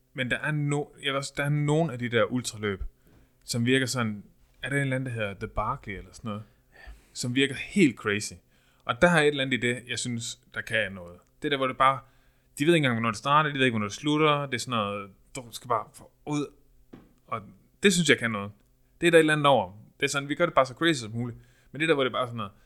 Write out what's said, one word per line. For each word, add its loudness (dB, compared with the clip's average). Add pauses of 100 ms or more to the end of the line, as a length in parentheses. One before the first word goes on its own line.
(140)
Men -4
der -2
er -4
no-, -2
jeg -2
vil -2
også, -6
der -2
er -2
nogen 0
af -10
de -4
der 4
ultraløb, -4 (600)
som -4
virker 2
sådan, -4 (400)
er -8
der -2
en 0
eller -2
anden, -6
der -8
hedder -6
The -10
Barkley -6
eller -16
sådan -12
noget, -8 (720)
som -6
virker 0
helt 2
crazy. -2 (520)
Og -4
der 10
har 4
et 6
eller 2
andet 0
i 2
det, -4
jeg -6
synes, -6 (160)
der -8
kan -2
noget. -16 (240)
Det -2
der, 0
hvor 0
det -4
bare, 4 (600)
de -2
ved 6
ikke 6
engang, 2
hvornår 0
det -2
starter, 2
de -4
ved 4
ikke, 4
hvornår -2
det -8
slutter, 2
det -8
er -4
sådan -10
noget, -4 (260)
du -12
skal -12
bare -2
få -20 (160)
ud, -2 (800)
og -8 (420)
det 6
synes 2
jeg 6
kan -2
noget. -6 (500)
Det 2
er 4
der 10
et 10
eller 4
andet 2
over. 4 (280)
Det 0
er -2
sådan, -4
vi -4
gør 2
det -4
bare 4
så -10
crazy 0
som -10
muligt. -8 (340)
Men -10
det 0
der, 4
hvor 2
det 0
bare -2
er -4
sådan -10
noget, -8 (140)